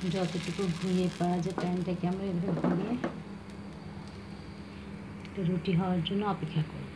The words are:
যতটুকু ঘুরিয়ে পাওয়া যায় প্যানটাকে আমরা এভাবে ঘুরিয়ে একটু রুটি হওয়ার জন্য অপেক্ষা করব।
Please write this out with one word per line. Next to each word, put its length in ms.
যতটুকু 480
ঘুরিয়ে 320
পাওয়া 240
যায় 180
প্যানটাকে 460
আমরা 240
এভাবে 200
ঘুরিয়ে 340
একটু 140
রুটি 300
হওয়ার 280
জন্য 180
অপেক্ষা 460
করব। 240